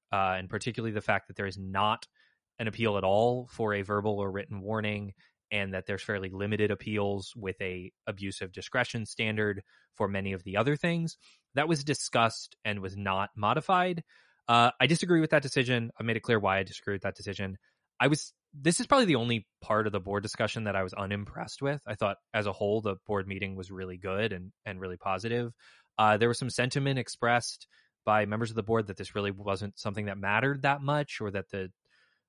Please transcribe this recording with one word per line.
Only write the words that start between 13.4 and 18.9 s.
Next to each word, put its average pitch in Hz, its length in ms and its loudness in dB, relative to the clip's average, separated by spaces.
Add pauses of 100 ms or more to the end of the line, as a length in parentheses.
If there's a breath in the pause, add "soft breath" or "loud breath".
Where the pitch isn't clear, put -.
Uh, 120 220 8 (100)
I 127 60 8
disagree 165 360 4
with 156 100 2
that 151 100 6
decision. 127 480 0 (100)
I 113 40 -6
made 113 140 0
it 107 40 -4
clear 117 180 4
why 95 200 4
I 98 40 0
disagree 98 300 -6
with 95 80 -4
that 98 140 -4
decision. 98 420 -8 (420)
I 127 100 8
was, 151 220 4 (220)
this 147 260 2
is 240 60 -2
probably 262 200 8